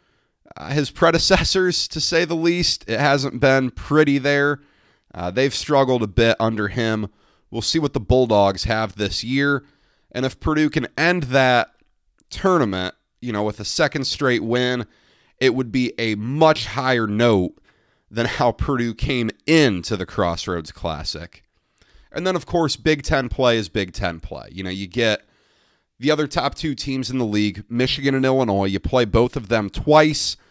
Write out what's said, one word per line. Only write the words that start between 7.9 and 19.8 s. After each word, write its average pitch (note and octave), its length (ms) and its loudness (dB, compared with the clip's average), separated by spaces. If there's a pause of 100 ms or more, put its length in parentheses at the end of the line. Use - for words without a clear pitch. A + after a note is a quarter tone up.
the C#3 60 0
Bulldogs G#2 640 4
have A2 300 -2
this G2+ 280 -4
year. C#3 420 -2 (460)
And B2+ 120 -6
if - 160 -4
Purdue D3+ 300 0
can C#3 260 -2
end E3+ 280 0
that B2+ 500 2 (560)
tournament, G#2+ 640 0 (280)
you A#2+ 100 -8
know, G#2 100 -2
with G#2+ 180 -4
a G#2 60 -10
second C#3+ 400 -2
straight B2 380 -2
win, B2 420 -2 (540)
it B2+ 160 4
would B2 160 -4
be B2+ 260 -2
a A2+ 160 -2
much D3 540 2
higher B2+ 400 -2
note G#2 480 2 (560)
than A2+ 140 -2
how A#2+ 260 0
Purdue A#2+ 440 -2
came A#2+ 340 -2 (160)
into A#2 500 2